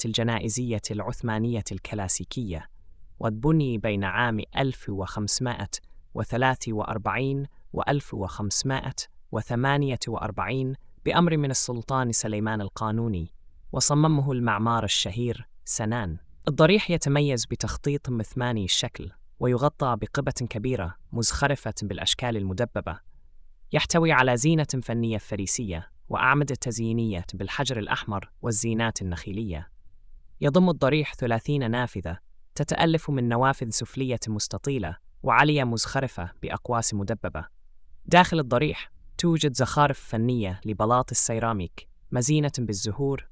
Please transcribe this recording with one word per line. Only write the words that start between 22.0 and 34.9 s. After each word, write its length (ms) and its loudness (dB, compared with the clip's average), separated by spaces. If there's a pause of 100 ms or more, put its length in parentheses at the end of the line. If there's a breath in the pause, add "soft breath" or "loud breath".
المدببة. 600 -2 (720)
يحتوي 400 4
على 260 6
زينة 300 4 (160)
فنية 340 -2
فريسية 760 -4 (180)
وأعمدة 460 2
تزيينية 760 -2
بالحجر 460 -4
الأحمر 520 -4 (100)
والزينات 600 0
النخيلية. 720 -6 (680)
يضم 280 6
الضريح 440 2
ثلاثين 580 0
نافذة 480 -4 (360)
تتألف 540 2
من 200 2
نوافذ 400 2
سفلية 580 -2
مستطيلة 680 -2 (260)